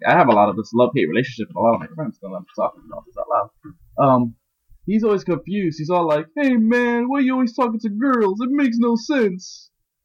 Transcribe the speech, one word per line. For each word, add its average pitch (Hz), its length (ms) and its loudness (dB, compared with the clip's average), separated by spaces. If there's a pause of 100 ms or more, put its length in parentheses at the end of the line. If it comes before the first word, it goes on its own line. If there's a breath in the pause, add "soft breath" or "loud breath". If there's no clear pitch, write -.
I 117 60 4
have 123 140 4
a 120 60 6
lot 104 160 6
of 92 60 -2
this 104 180 -6
love-hate 120 340 2
relationship 110 420 -2
with - 80 -16
a - 20 -4
lot 113 160 4
of - 60 -2
my - 140 -12
friends, 151 260 -8
'cause 95 140 -12
I'm 90 100 -14 (100)
talking - 340 -6
about - 160 -14
this - 120 -20
out - 120 -8
loud. 104 200 -2 (680)
Um, 120 200 -2 (500)
he's 214 180 0
always 208 200 0
confused. 175 560 -4
He's 151 100 -6
all 175 180 0
like, 151 280 0
"Hey, 269 220 2
man, 240 520 2
why 277 100 0
you 262 140 2
always 254 220 0
talking 233 260 -2
to 226 80 -4
girls? 214 520 0
It 254 100 -4
makes 269 280 0
no 233 160 2
sense." 220 760 -4 (360)